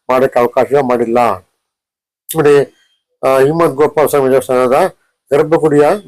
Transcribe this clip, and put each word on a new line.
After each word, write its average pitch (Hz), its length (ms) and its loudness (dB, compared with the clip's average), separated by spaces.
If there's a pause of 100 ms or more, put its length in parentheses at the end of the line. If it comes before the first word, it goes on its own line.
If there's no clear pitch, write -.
ಮಾಡಕ್ಕೆ 131 300 0
ಅವಕಾಶ 120 340 0
ಮಾಡಿಲ್ಲ. 120 460 0 (1160)
ನೋಡಿ, 143 240 2 (640)
ಆ, 135 140 0
ಹಿಮವದ್ 151 360 0
ಗೋಪಾಲ 143 320 0
ಸ್ವಾಮಿ 135 240 0
ದೇವಸ್ಥಾನದ 131 640 0 (380)
ಗರ್ಭಗುಡಿಯ 151 560 2 (200)